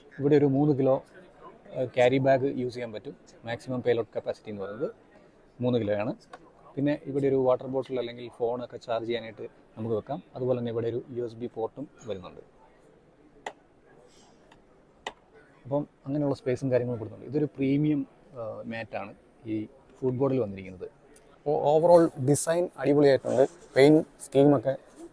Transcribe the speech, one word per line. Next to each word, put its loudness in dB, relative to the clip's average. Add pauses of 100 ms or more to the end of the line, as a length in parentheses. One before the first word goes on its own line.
(180)
ഇവിടെ 2
ഒരു 6
മൂന്ന് 4
കിലോ, 4 (800)
ആ, -4 (120)
ക്യാരി 4
ബാഗ് 4 (140)
യൂസ് -6
ചെയ്യാൻ -10
പറ്റും. -14 (340)
മാക്സിമം -6
പേലോഡ് 0
കപ്പാസിറ്റി -8
എന്ന് -10
പറയുന്നത് -6 (760)
മൂന്ന് 0
കിലോയാണ്. -2 (600)
പിന്നെ -2 (160)
ഇവിടെ 0
ഒരു 2
വാട്ടർ 0
ബോട്ടിൽ -4
അല്ലെങ്കിൽ -12
ഫോണൊക്കെ -4
ചാർജ് -4
ചെയ്യാനായിട്ട് -6 (300)
നമുക്ക് -4
വെക്കാം. -8 (140)
അതുപോലെ -2
തന്നെ -6
ഇവിടെ -4
ഒരു -6 (160)
യു -4
എസ് -18
ബി -8
പോർട്ടും -8 (220)
വരുന്നുണ്ട്. -12 (3250)
അപ്പം -4 (220)
അങ്ങനെയുള്ള -2
സ്പേസും -2
കാര്യങ്ങളും 0
കൊടുക്കുന്നുണ്ട്. -12
ഇതൊരു 0
പ്രീമിയം, 0 (380)
ആ, -10 (320)
മാറ്റാണ് -10 (400)
ഈ -2 (440)
ഫുട്ബോർഡിൽ 0
വന്നിരിക്കുന്നത്. -12 (600)
ഓ-, 0
overall 8 (240)
ഡിസൈൻ 2 (180)
അടിപൊളിയായിട്ടുണ്ട്, 4 (320)
പെയിന്റ് 8 (200)
സ്കീമൊക്കെ 4 (400)